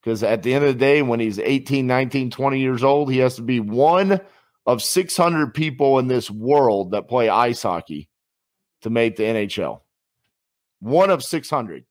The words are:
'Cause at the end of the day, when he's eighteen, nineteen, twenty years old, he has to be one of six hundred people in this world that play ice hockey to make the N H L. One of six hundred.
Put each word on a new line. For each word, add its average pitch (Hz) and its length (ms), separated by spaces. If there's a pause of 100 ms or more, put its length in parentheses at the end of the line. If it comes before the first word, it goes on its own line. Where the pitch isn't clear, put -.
'Cause 113 180
at 110 220
the 123 100
end 143 100
of 143 80
the 127 80
day, 143 220
when 117 180
he's 107 200
eighteen, 135 480
nineteen, 127 420
twenty 135 300
years 131 240
old, 139 280
he 131 60
has 127 200
to 117 40
be 120 180
one 170 600 (460)
of 120 160
six - 340
hundred 165 380
people 139 420
in 131 80
this 127 240
world 107 640
that 101 160
play 120 200
ice 117 360
hockey 82 460 (720)
to 113 100
make 117 240
the 110 100
N 113 120
H 104 200
L. 71 260 (960)
One 160 280
of 156 140
six - 260
hundred. 104 420